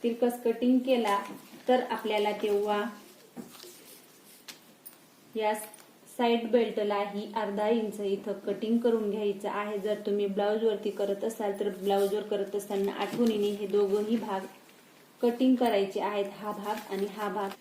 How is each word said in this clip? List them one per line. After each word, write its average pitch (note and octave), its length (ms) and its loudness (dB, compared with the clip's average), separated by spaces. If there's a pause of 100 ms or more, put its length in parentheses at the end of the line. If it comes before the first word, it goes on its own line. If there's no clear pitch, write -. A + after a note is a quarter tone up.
तिरकस A#3+ 400 0
कटिंग B3 380 4
केला A#3 360 2 (500)
तर B3+ 240 4
आपल्याला G#3+ 400 0 (100)
तेव्हा G#3 400 0 (2500)
या G#3+ 180 2 (560)
साइड A#3 420 2
बेल्टला G#3 540 2
ही G3+ 200 -6 (100)
अर्धा G#3 340 0
इंच G#3+ 320 0
इथं G3 320 -2 (120)
कटिंग A3 340 0
करून A3+ 300 2
घ्यायचं G3+ 420 -2
आहे. G#3 280 -4
जर G#3 260 -2
तुम्ही G3+ 220 0
ब्लाऊजवरती G#3 640 0
करत G3 320 -2
असाल G#3 360 -4
तर G3+ 180 0
ब्लाऊजवर G3 500 2
करत G3+ 280 -2
असताना G3 360 -2 (100)
आठवणीने G#3 500 2
हे G3+ 160 -6
दोघंही G#3 500 2
भाग G3 280 -4 (760)
कटिंग B3+ 340 4
करायचे G#3 460 2
आहेत, G3+ 320 0
हा G#3 200 -8
भाग G#3 400 -6
आणि G3 120 0 (120)
हा G#3 120 -4
भाग. G3 200 -2 (120)